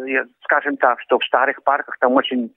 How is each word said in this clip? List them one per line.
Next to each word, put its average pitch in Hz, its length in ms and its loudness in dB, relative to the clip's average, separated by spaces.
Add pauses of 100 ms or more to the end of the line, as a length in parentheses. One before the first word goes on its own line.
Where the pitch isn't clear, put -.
я, 131 160 -2 (220)
скажем 143 320 -2
так, 123 240 0
что 120 180 0
в - 60 -6
старых 131 380 0
парках 139 360 -2
там 127 140 2
очень 127 440 0